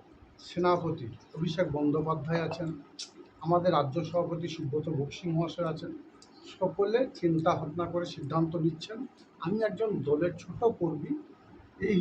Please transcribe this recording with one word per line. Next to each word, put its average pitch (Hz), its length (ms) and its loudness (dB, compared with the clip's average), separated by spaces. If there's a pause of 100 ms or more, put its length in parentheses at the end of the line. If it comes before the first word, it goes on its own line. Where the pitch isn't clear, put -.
(480)
সেনাপতি 175 580 0 (300)
অভিষেক 175 300 0 (100)
বন্দ্যোপাধ্যায় 156 720 2
আছেন, 160 200 -4 (760)
আমাদের 175 320 4
রাজ্য 139 200 2 (140)
সভাপতি 170 440 0
সুব্রত 151 320 -2 (120)
বক্সি - 260 -4 (100)
মহাশয় 165 380 0
আছেন, - 200 -8 (640)
সকলে 202 420 2 (200)
চিন্তা 165 400 4
ভাবনা 160 340 -4
করে 175 220 -2
সিদ্ধান্ত 160 380 0 (120)
নিচ্ছেন। 185 340 -2 (460)
আমি 190 120 0 (120)
একজন 214 220 -2 (180)
দলের 160 240 2 (100)
ছোট - 180 -10 (180)
কর্মী, 156 340 -2 (760)
এই 208 120 4